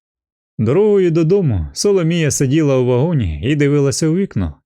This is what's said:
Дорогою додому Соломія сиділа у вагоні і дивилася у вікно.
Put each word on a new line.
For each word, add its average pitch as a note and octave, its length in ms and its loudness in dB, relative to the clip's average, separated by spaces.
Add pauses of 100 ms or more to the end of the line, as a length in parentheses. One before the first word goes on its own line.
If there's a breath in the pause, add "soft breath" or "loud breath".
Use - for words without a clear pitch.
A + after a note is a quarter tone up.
(580)
Дорогою F#3 540 2
додому D#3 640 0
Соломія E3+ 580 0
сиділа C#3+ 460 0
у B2+ 80 0
вагоні B2 580 0
і C#3+ 120 0
дивилася C#3+ 520 0
у D#3+ 80 0
вікно. G#2+ 400 -4 (100)